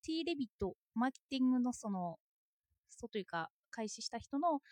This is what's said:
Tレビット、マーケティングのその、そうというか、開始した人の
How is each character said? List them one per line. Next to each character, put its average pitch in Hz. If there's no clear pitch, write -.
T 320
レ 330
ビ 277
ッ -
ト、 196
マ 240
ー 269
ケ -
テ 269
ィ 254
ン 254
グ 254
の 247
そ -
の、 180
そ -
う -
と -
い 202
う 175
か、 165
開 220
始 -
し -
た 233
人 277
の 320